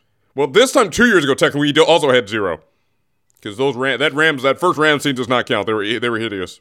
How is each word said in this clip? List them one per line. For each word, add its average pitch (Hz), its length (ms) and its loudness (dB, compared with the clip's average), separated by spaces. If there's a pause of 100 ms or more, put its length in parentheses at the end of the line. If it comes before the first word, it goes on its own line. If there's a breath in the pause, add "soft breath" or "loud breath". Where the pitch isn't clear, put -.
(360)
well, 139 100 0
this 208 260 2
time, 240 200 0
two 233 160 2
years 190 160 4
ago, 135 100 0
technically, 143 280 0
we 147 100 0
do, 147 120 4
also 151 280 4
had 123 180 2
zero. 98 320 -4 (800)
'Cause 101 160 -14
those 131 180 -2
Ram-, 127 220 -2
that 143 160 -2
Rams, 147 300 0
that 135 160 0
first 175 180 0
Rams 151 240 2
team 143 140 -2
does 123 120 -6
not 120 200 0
count. 104 180 -2
They 113 80 -2
were, 107 260 -4
they 117 80 -2
were 113 120 -2
hideous. 101 420 -8